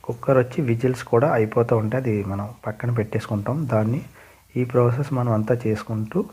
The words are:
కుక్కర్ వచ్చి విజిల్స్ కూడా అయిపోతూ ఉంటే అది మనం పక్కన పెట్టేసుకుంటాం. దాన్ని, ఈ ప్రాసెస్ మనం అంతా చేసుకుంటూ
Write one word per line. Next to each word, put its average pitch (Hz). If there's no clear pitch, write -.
కుక్కర్ 131
వచ్చి 123
విజిల్స్ 123
కూడా 135
అయిపోతూ 117
ఉంటే 110
అది 110
మనం 101
పక్కన 120
పెట్టేసుకుంటాం. 113
దాన్ని, 110
ఈ 123
ప్రాసెస్ 123
మనం 120
అంతా 110
చేసుకుంటూ 110